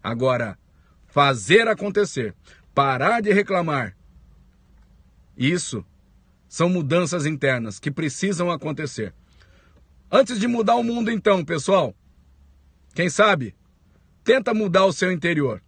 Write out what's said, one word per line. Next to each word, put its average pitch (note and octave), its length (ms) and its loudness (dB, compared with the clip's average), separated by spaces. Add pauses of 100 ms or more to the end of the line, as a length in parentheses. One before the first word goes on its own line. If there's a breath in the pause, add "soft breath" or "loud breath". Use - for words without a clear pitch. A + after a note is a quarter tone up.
Agora, A#2+ 560 -2 (480)
fazer C#3+ 640 4
acontecer, G3 640 -2 (400 soft breath)
parar C#3 480 0
de G3+ 100 0
reclamar, E3+ 640 -2 (1400)
isso C3+ 480 -2 (640)
são E3+ 200 0
mudanças E3+ 560 -2
internas C3+ 540 -2
que - 120 -6
precisam F3 600 -4
acontecer. C3+ 640 -8 (1000 soft breath)
Antes B3 240 2
de G#3+ 80 0
mudar A#3 280 2
o A#3+ 100 0
mundo, A#3 260 -2
então, G3 320 2
pessoal, D#3+ 520 0 (1000)
quem F3 140 0
sabe, D#3+ 480 2 (680)
tenta A#3+ 300 2
mudar G3 320 2
o F#3+ 80 4
seu F#3 180 -2
interior. D3+ 580 -2